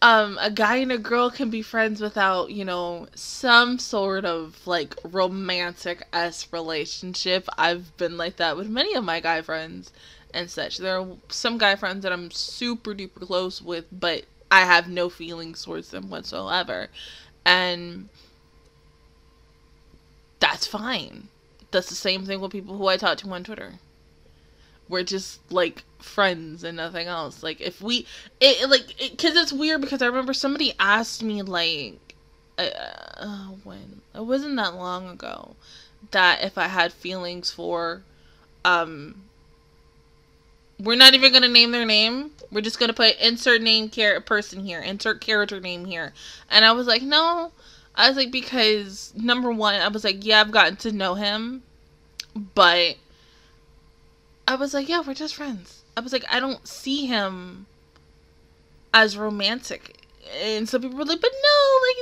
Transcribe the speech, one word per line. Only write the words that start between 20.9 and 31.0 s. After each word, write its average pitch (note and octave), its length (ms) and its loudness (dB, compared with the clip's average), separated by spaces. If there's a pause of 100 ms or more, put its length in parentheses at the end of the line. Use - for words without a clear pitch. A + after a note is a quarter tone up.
That's F3+ 180 0
the F3 60 -12
same F#3+ 300 -2
thing F#3+ 160 -6
with F#3+ 120 -8
people G3 260 -10
who G3 100 0
I F#3 80 4
talk F#3 220 0
to G3 120 -12
on F3+ 140 -10
Twitter. G#3+ 300 -16 (1120)
We're F3+ 160 -2
just, F#3+ 360 -8 (120)
like, F3 320 0 (140)
friends E3+ 680 -2
and E3+ 140 -10
nothing E3+ 300 -6
else. E3 340 -8
Like, D#3+ 180 -8
if - 220 -10
we, A#3 240 -2 (340)
it, B3+ 300 6
like, - 300 2
it, - 180 -8
'cause D#4+ 180 2
it's E4 160 2
weird D4+ 300 0
because C#4 180 -4
I B3+ 60 2
remember B3+ 260 -2
somebody C#4 480 -2
asked G#3 420 2